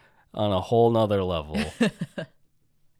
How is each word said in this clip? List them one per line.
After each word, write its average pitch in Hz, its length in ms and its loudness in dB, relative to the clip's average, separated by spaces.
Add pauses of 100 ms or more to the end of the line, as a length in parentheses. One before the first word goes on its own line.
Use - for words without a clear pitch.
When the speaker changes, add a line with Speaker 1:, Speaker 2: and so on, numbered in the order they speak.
(320)
Speaker 1:
on 107 180 0
a 92 120 0
whole 117 280 4
nother 104 320 2
level. 80 360 -4 (200)
Speaker 2:
<laughs> - 480 -4 (720)